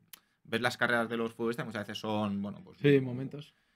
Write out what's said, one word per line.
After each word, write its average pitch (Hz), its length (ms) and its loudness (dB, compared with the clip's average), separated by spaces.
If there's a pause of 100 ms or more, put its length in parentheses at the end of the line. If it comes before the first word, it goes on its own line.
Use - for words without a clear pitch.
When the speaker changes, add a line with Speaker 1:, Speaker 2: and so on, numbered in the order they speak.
(440)
Speaker 1:
ves 117 180 -2
las 123 160 0
carreras 117 320 2
de 117 80 -2
los 113 160 -2
futbolistas, 120 320 -2
muchas 107 220 -6
veces 107 120 -8
son, 107 420 0
bueno, 101 220 -8
pues - 160 -20
Speaker 2:
Sí, 143 220 8
momentos. 131 520 -8 (220)